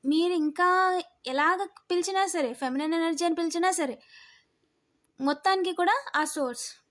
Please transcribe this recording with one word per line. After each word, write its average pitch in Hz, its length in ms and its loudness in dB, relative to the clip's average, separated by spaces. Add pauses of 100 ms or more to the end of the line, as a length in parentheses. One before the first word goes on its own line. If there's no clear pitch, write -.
మీరు 330 380 2
ఇంకా 330 260 0 (640)
ఎలాగ 320 260 2 (320)
పిలిచినా 370 320 0 (120)
సరే, 277 160 0 (100)
ఫెమినైన్ 285 380 -2
ఎనర్జీ 330 280 0
అని 330 140 0
పిలిచినా 339 300 0 (100)
సరే, 262 160 -4 (1200)
మొత్తానికి 359 600 0
కూడా 392 160 4 (240)
ఆ - 20 2 (120)
సోర్స్ 254 300 -4 (260)